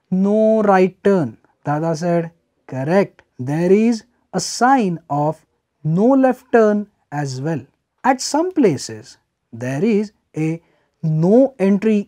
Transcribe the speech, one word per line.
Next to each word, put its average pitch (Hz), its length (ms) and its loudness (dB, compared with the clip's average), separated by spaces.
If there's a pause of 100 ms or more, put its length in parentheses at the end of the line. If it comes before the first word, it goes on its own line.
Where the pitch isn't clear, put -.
(100)
"No 214 520 2
right 190 340 2 (120)
turn." 156 300 0 (300)
Dada 156 340 -2
said, 170 280 -2 (440)
"Correct. 160 480 -2 (280)
There 175 220 0
is 220 320 2 (280)
a 175 80 -4
sign 226 580 0 (100)
of 147 360 -4 (540)
no 220 100 2 (180)
left - 260 -4
turn 208 340 2 (360)
as 131 240 -8
well." 160 180 -6 (400)
At 262 160 0
some 349 380 -4
places, 123 580 -2 (480)
there 139 200 -4
is 208 280 -2 (340)
a 165 160 -8 (400)
no 185 560 2
entry 202 500 0